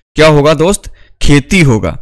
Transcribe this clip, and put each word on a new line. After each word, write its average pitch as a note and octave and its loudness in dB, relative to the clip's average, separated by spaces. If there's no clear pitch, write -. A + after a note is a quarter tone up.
क्या D3+ 2
होगा D3+ 2
दोस्त? E3 -4
खेती D3 2
होगा। A2 0